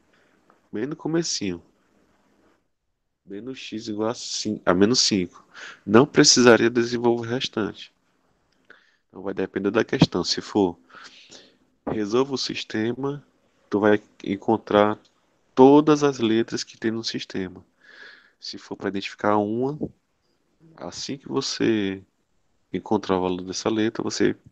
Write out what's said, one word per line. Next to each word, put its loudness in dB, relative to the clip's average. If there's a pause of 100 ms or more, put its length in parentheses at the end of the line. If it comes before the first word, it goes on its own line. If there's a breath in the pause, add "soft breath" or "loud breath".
(720 soft breath)
Bem -6
no -10
comecinho. -6 (1600)
Bem -14
no -12
x -12
igual -2
a -4
cin-, -6
a 4
menos 2
cinco. -2 (400 loud breath)
Não 8
precisaria 6
desenvolver -2
o -6
restante. -6 (1120 soft breath)
Então -20
vai -8
depender -4
da 2
questão. 2
Se -4
for, 0 (1120 loud breath)
resolva -2
o -4
sistema, -6 (460)
tu 0
vai 4 (220)
encontrar 0 (560)
todas 8
as 0
letras -2
que -20
tem -4
no -6
sistema. -8 (760 loud breath)
Se -14
for -14
pra -6
identificar 0
uma, -2 (1000)
assim -12
que -20
você -2 (720)
encontrar -2
o -2
valor -4
dessa -6
letra, -2
você 0 (180)